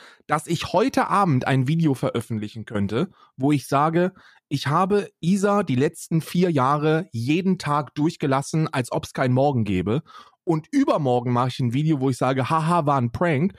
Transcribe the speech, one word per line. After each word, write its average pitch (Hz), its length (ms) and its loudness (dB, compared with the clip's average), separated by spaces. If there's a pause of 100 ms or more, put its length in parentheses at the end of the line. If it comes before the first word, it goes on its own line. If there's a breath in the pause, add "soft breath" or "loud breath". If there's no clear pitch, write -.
(260 loud breath)
dass 151 200 -2
ich - 260 -4
heute 240 360 0
Abend 175 380 2
ein 131 220 2
Video 160 260 2
veröffentlichen 110 720 -6
könnte, 107 460 -2 (260 soft breath)
wo 139 160 2
ich 139 160 0
sage, 165 460 2 (340 soft breath)
ich 139 180 -4
habe 185 440 0 (100)
Isa 202 420 2
die 135 140 -2
letzten 160 460 -2
vier 180 280 0
Jahre 151 600 0
jeden 170 460 0
Tag 147 360 -4
durchgelassen, 151 760 0
als 131 220 -4
ob's - 220 -6
kein 131 200 0
Morgen 131 320 2
gäbe. 98 380 0 (400 loud breath)
Und 156 300 -2
übermorgen 143 600 2
mache 123 160 0
ich 123 120 -6
ein 120 140 0
Video, 151 260 0
wo 135 80 0
ich 127 80 -2
sage, 131 320 0
„Haha, 160 380 2
war 143 120 2
ein 120 140 0
Prank.“ 170 460 0